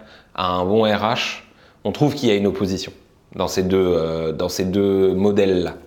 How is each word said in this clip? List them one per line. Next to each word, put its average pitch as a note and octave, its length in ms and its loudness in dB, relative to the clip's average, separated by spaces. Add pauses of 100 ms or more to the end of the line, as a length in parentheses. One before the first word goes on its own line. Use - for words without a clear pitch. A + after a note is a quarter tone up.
(360)
à F2+ 160 -2
un F2+ 120 0
bon G#2+ 200 2
R G#2 180 2
H. A#2 380 -2 (440)
On G#2 80 -2
trouve C#3+ 220 0
qu'il A#2+ 160 -2
y - 20 4
a G2+ 40 4
une G2+ 120 2
opposition F#2+ 440 -4 (440)
dans F#2 120 -2
ces F#2 160 -2
deux, F#2 160 2
euh, D#2+ 520 0
dans F2+ 180 -4
ces F#2 160 -4
deux F#2+ 480 2
modèles-là. F#2+ 600 2 (140)